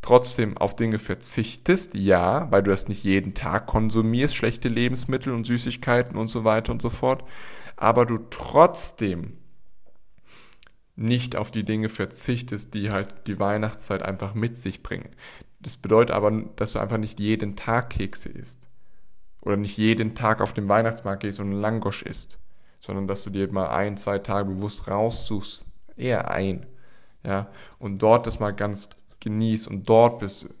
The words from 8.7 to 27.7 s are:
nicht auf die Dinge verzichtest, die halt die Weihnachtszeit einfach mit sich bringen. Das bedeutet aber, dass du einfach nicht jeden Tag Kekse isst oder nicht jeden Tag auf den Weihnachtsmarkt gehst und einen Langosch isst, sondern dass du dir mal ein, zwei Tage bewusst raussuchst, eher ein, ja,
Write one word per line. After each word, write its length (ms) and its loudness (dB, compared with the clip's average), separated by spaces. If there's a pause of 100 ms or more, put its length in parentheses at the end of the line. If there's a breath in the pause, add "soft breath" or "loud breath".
nicht 420 0
auf 140 -4
die 140 -4
Dinge 240 0
verzichtest, 840 -4
die 160 -2
halt 360 -4
die 120 -4
Weihnachtszeit 640 0
einfach 320 -4
mit 240 -2
sich 240 -6
bringen. 260 -8 (520 loud breath)
Das 180 -12
bedeutet 360 4
aber, 160 4 (260)
dass 160 -4
du 80 -2
einfach 180 0
nicht 200 -6
jeden 380 -2
Tag 340 -2
Kekse 380 -4
isst 400 -14 (720)
oder 160 0
nicht 220 -4
jeden 360 2
Tag 260 2
auf 120 0
den 160 -4
Weihnachtsmarkt 540 2
gehst 180 -6
und 100 -2
einen 100 -2
Langosch 420 -2
isst, 360 -10 (400)
sondern 300 -6
dass 160 -4
du 60 -8
dir 200 0
mal 200 -2
ein, 260 -2
zwei 220 -2
Tage 320 -2
bewusst 360 -6
raussuchst, 800 -2 (300)
eher 340 -2
ein, 360 -2 (580 soft breath)
ja, 240 -4 (300 loud breath)